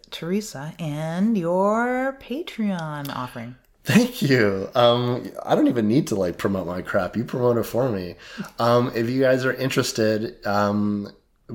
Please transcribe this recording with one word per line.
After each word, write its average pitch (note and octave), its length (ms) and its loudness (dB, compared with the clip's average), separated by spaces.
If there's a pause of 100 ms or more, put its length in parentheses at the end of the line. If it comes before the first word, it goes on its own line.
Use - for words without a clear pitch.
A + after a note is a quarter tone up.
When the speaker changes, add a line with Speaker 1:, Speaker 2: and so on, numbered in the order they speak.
(100)
Speaker 1:
Teresa E3 680 -6
and E3 600 -2
your A#3 840 0
Patreon E3+ 920 -6
offering. B2 400 -10 (300)
Speaker 2:
Thank A#3+ 380 4
you. G#2 520 4
Um, B2 560 4 (140)
I - 100 0
don't C#4+ 140 4
even A2+ 180 2
need A#2+ 220 4
to, - 60 -2
like, F2+ 240 0
promote F#2+ 280 -2
my F2+ 160 -6
crap. F#2 340 -2
You A2 80 -2
promote B2 340 0
it G#2+ 60 0
for B2+ 260 0
me. F2+ 240 -6 (440)
Um, A#2+ 360 4
if A#2 160 -2
you C3 100 0
guys C3 240 4
are C3 80 0
interested, A2 960 -2
um, G#2 680 0 (420)